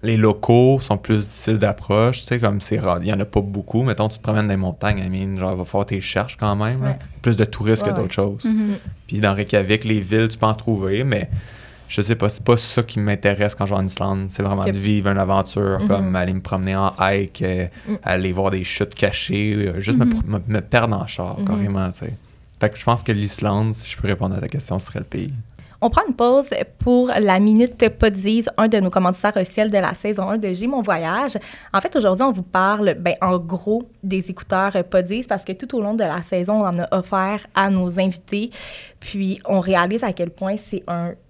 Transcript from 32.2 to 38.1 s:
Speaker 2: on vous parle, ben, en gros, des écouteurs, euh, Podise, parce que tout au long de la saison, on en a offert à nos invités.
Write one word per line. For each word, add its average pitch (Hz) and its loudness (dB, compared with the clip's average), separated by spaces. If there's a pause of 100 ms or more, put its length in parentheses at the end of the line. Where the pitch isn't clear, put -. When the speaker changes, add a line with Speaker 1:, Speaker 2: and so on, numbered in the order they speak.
Speaker 2:
on 269 4
vous 185 -2
parle, 196 2
ben, 175 0
en 185 2
gros, 180 -2 (180)
des 190 -2
écouteurs, 196 -2
euh, 202 0
Podise, 190 0
parce 190 -2
que - -8
tout 247 -8
au 233 0
long 208 -2
de 226 -2
la 165 -2
saison, 190 0
on - 2
en 175 0
a 175 -2
offert 190 -2
à 196 2
nos 185 0
invités. 190 -2 (500)